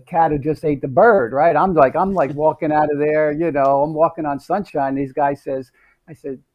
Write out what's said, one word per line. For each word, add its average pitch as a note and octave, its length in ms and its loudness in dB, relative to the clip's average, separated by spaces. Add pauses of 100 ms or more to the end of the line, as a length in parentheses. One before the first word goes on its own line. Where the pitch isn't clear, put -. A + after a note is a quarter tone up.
cat E3 260 0
who D3+ 60 0
just D3 260 -6
ate D3+ 180 -4
the C#3+ 60 -6
bird, D#3+ 460 4
right? D3+ 220 2
I'm F3+ 180 2
like, C#3 220 4
I'm F#3+ 180 0
like D3 220 -2
walking D#3 360 -2
out D3+ 200 2
of C#3+ 80 -2
there, D3+ 320 0
you D#3 200 -2
know, C#3 300 2
I'm D#3 140 -2
walking D#3+ 320 0
on C#3+ 120 -4
sunshine. D#3 540 -4
These C3+ 200 -4
guys C#3+ 280 -2
says, C3+ 300 -10 (360)
I E3 60 -20
said, C3+ 260 -14 (160)